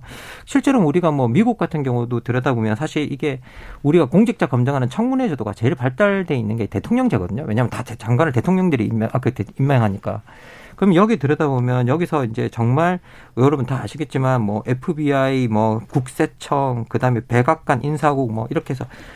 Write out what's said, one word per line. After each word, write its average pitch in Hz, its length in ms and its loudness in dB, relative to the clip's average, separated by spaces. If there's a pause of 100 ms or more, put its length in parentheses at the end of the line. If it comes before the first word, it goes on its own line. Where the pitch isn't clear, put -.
(440)
실제로 277 420 2
우리가 170 240 2
뭐 139 160 2
미국 220 320 2
같은 160 240 -2
경우도 120 380 -2
들여다보면 120 560 0
사실 151 340 -4
이게 139 300 -4 (420)
우리가 156 220 4
공직자 190 420 2
검증하는 127 420 0
청문회 254 420 -2
제도가 110 220 -4
제일 120 220 0
발달돼 175 640 0
있는 110 200 -2
게 110 100 -2
대통령제거든요. 135 840 -2
왜냐하면 110 220 0
다 - 120 -8
대-, 110 140 -12
장관을 123 340 2
대통령들이 156 560 2
임명-, 113 260 -2
아, 127 60 0
그 123 160 -2
대-, 101 100 -4 (140)
임명하니까. 107 640 0 (580)
그럼 196 140 4
여기 208 240 4
들여다보면 127 680 2
여기서 156 360 0
이제 117 240 -2
정말 151 520 0 (360)
여러분 135 300 2
다 127 160 -4
아시겠지만 131 580 -2
뭐 107 260 -2
에프비아이, 135 800 0
뭐 110 340 0 (100)
국세청, 135 960 -2
그다음에 120 400 0
백악관 127 560 0
인사국 147 480 0
뭐 110 160 -6
이렇게 - 240 -4
해서 127 140 -8 (300)